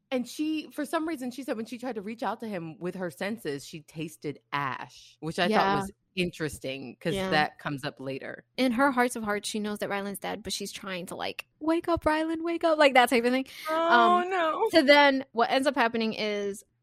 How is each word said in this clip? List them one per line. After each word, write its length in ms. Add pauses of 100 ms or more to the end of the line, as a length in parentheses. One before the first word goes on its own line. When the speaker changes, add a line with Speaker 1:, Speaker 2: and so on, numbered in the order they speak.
(100)
Speaker 1:
And 160
she, 460
for 120
some 220
reason, 240
she 140
said 120
when 100
she 120
tried 180
to 60
reach 220
out 160
to 80
him 320
with 160
her 160
senses, 520
she 180
tasted 580 (120)
ash, 680
which 180
I 80
Speaker 2:
Yeah. 120
Speaker 1:
thought 240
was 100 (240)
interesting 840
'cause 140
Speaker 2:
Yeah. 160
Speaker 1:
that 300
comes 240
up 160
later. 440 (120)
Speaker 2:
In 160
her 180
hearts 240
of 80
hearts, 260
she 120
knows 180
that 100
Rylan's 300
dead, 240
but 100
she's 200
trying 340
to, 80
like, 320 (140)
"Wake 260
up, 160
Rylan, 400
wake 220
up," 120
like, 180
that 160
type 140
of 60
thing. 160 (240)
Speaker 1:
Oh, 40 (480)
Speaker 2:
Um, 80
Speaker 1:
no. 420
Speaker 2:
so 100
then 480
what 200
ends 180
up 80
happening 380
is, 500 (180)